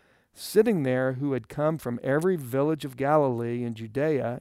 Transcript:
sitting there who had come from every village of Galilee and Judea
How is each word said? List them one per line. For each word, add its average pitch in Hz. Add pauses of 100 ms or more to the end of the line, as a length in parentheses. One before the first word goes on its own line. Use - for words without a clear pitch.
(320)
sitting 214
there 131
who 139
had 123
come 156
from 120
every 160
village 143
of 127
Galilee 123
and 117
Judea 123